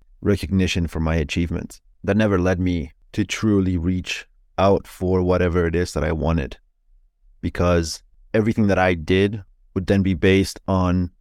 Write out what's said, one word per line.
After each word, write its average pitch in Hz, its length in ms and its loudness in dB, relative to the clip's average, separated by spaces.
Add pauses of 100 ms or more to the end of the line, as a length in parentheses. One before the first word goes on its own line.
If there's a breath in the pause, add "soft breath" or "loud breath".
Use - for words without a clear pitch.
(220)
recognition 92 640 0
for 78 140 -6
my 80 140 0
achievements. 82 640 -4 (240)
That 98 120 0
never 104 220 2
led 90 200 0
me 87 340 -2 (200)
to 107 120 -2
truly 98 520 0
reach 90 500 -4 (320)
out 95 280 2
for 92 360 -2
whatever 90 440 2
it 85 80 -2
is 87 180 -2
that 73 120 -2
I 80 80 -2
wanted, 76 440 -2 (840)
because 85 640 -2 (320)
everything 110 340 2
that 92 100 2
I 92 160 2
did 95 480 0 (320)
would 95 120 -4
then 98 160 4
be 95 100 2
based 95 560 2
on 90 420 0 (100)